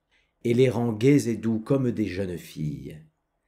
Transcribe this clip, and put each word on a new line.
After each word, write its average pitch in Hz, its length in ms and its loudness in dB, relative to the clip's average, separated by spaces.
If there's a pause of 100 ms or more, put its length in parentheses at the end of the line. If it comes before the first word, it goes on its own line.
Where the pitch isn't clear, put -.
(440)
et 117 120 2
les 127 160 6
rend 117 200 0
gais 120 380 4
et 117 60 -2
doux 110 240 -2
comme 131 320 0
des 101 160 -2
jeunes 90 300 -6
filles, 78 680 -10 (420)